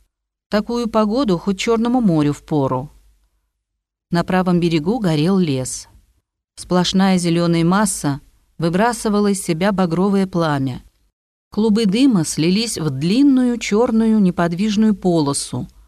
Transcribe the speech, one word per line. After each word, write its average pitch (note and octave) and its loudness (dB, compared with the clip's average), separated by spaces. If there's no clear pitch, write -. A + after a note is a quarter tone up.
Такую A#3 -2
погоду A3 0
хоть G3 -4
Чёрному A#3 0
морю D#3 2
впору. C3+ -2
На F3 0
правом F#3 0
берегу E3+ 0
горел E3+ 0
лес. C3+ -4
Сплошная F#3 0
зелёная E3+ 0
масса F3 -2
выбрасывала G#3 0
из G3 -4
себя F3 -2
багровое F#3+ 0
пламя. D3 -2
Клубы A3 0
дыма G#3+ 2
слились F#3 -2
в D3+ -4
длинную A#3+ 2
чёрную A3 0
неподвижную G3 0
полосу, C#3+ -2